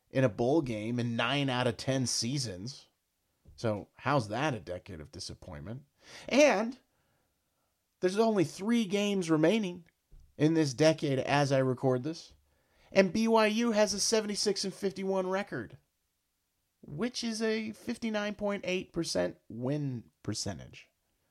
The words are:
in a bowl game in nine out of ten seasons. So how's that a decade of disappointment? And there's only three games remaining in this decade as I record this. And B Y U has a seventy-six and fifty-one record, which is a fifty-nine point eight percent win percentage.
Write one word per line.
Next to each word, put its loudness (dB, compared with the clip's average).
in 2
a 4
bowl 2
game -4
in -2
nine 0
out 2
of 0
ten -2
seasons. -6
So -4
how's 0
that -2
a -8
decade -12
of -16
disappointment? -14
And 4
there's 0
only 4
three 0
games 0
remaining 2
in 4
this 2
decade 4
as 2
I 6
record 2
this. -10
And 4
B 2
Y 6
U 2
has 4
a -4
seventy-six 0
and -4
fifty-one -2
record, -6
which -6
is -4
a -2
fifty-nine -6
point -4
eight -4
percent -2
win -4
percentage. -8